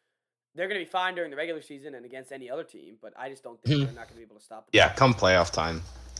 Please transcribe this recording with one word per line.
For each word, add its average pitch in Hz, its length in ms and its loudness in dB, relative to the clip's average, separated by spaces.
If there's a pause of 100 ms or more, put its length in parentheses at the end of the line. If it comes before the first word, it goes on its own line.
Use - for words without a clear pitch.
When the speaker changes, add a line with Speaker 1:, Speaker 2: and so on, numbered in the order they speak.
(540)
Speaker 1:
They're 180 140 -6
gonna 196 120 -6
be 170 60 -10
fine 185 280 -4
during 170 160 -6
the 139 60 -14
regular 160 260 -8
season 143 320 -16
and 120 100 -16
against 127 280 -18
any 131 180 -14
other 156 140 -8
team, 101 360 -20
but 107 160 -20
I 127 140 -12
just 135 120 -20
don't 117 200 -18
think - 140 0
Speaker 2:
Mm-hmm. 143 100 0
Speaker 1:
they're 131 80 -12
not 117 140 -18
gonna - 100 -20
be 117 60 -20
able 104 120 -20
to - 80 -20
stop - 260 -20
the 107 60 2
Speaker 2:
Yeah, 85 180 8
come 127 200 6
playoff 92 380 4
time. 82 300 -4 (380)